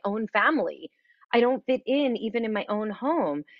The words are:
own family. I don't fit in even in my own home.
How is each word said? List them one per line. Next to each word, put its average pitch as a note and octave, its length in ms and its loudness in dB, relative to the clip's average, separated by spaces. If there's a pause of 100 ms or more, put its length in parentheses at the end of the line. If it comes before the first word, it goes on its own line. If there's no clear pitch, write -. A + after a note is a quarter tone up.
own G#3 240 -2
family. G#3 640 0 (420)
I A#3+ 80 6
don't A#3+ 260 2
fit B3+ 180 0
in C4 320 2
even A3 280 -4
in A3 80 -2
my G#3 160 -2
own G#3+ 220 -2
home. G3+ 520 -2 (180)